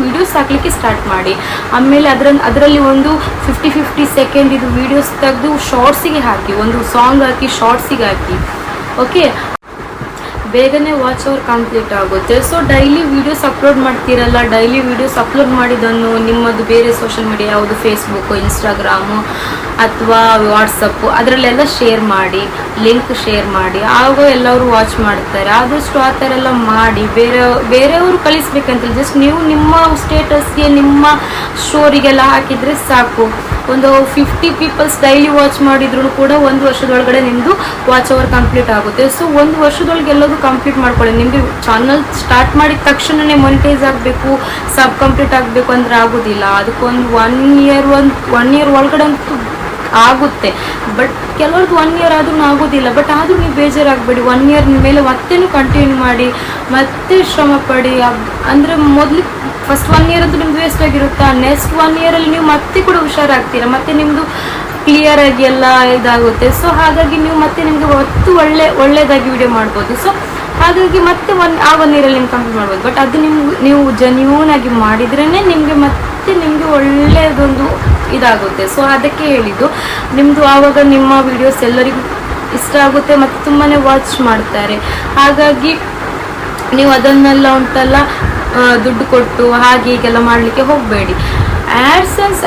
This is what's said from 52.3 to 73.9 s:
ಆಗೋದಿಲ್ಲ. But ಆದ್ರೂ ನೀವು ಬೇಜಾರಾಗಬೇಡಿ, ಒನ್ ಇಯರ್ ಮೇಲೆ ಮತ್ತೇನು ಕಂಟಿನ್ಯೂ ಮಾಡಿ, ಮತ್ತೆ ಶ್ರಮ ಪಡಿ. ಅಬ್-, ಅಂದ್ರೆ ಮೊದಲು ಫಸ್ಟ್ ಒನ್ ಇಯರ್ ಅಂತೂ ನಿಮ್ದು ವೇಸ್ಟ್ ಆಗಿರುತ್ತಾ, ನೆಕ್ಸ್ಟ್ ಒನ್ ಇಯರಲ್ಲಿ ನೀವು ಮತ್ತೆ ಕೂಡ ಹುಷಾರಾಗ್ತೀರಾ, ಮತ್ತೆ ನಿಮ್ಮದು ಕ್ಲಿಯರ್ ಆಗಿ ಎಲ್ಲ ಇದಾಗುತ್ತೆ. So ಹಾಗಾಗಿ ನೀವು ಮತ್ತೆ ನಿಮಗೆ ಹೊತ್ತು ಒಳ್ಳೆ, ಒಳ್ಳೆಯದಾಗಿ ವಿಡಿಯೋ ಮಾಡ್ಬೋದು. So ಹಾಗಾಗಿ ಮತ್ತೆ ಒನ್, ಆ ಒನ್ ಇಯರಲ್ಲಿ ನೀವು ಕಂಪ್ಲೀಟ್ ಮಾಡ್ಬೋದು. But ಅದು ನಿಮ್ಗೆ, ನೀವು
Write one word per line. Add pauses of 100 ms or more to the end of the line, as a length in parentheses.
ಆಗೋದಿಲ್ಲ. (100)
But (100)
ಆದ್ರೂ
ನೀವು
ಬೇಜಾರಾಗಬೇಡಿ, (120)
ಒನ್
ಇಯರ್ (180)
ಮೇಲೆ
ಮತ್ತೇನು
ಕಂಟಿನ್ಯೂ
ಮಾಡಿ, (480)
ಮತ್ತೆ (160)
ಶ್ರಮ (180)
ಪಡಿ. (140)
ಅಬ್-, (220)
ಅಂದ್ರೆ (240)
ಮೊದಲು (440)
ಫಸ್ಟ್
ಒನ್
ಇಯರ್
ಅಂತೂ
ನಿಮ್ದು
ವೇಸ್ಟ್
ಆಗಿರುತ್ತಾ, (160)
ನೆಕ್ಸ್ಟ್ (100)
ಒನ್
ಇಯರಲ್ಲಿ
ನೀವು
ಮತ್ತೆ
ಕೂಡ (100)
ಹುಷಾರಾಗ್ತೀರಾ,
ಮತ್ತೆ
ನಿಮ್ಮದು (640)
ಕ್ಲಿಯರ್
ಆಗಿ
ಎಲ್ಲ (320)
ಇದಾಗುತ್ತೆ. (140)
So (120)
ಹಾಗಾಗಿ
ನೀವು
ಮತ್ತೆ
ನಿಮಗೆ (100)
ಹೊತ್ತು (100)
ಒಳ್ಳೆ, (180)
ಒಳ್ಳೆಯದಾಗಿ
ವಿಡಿಯೋ
ಮಾಡ್ಬೋದು. (100)
So (520)
ಹಾಗಾಗಿ (100)
ಮತ್ತೆ (120)
ಒನ್, (140)
ಆ (120)
ಒನ್
ಇಯರಲ್ಲಿ
ನೀವು
ಕಂಪ್ಲೀಟ್
ಮಾಡ್ಬೋದು.
But
ಅದು
ನಿಮ್ಗೆ, (120)
ನೀವು (180)